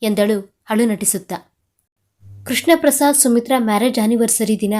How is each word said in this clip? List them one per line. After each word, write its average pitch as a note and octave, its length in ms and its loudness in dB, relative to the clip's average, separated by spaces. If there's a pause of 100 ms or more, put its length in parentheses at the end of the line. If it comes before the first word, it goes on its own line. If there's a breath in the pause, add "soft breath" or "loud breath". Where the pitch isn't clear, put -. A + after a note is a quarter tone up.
ಎಂದಳು G#3 540 -2 (140)
ಅಳು A3 160 2
ನಟಿಸುತ್ತಾ. G#3 680 -6 (960)
ಕೃಷ್ಣಪ್ರಸಾದ್ C#4+ 680 2
ಸುಮಿತ್ರಾ A#3+ 420 2
ಮ್ಯಾರೇಜ್ A3 400 0
ಆನಿವರ್ಸರಿ A3+ 600 0
ದಿನ G#3 200 -2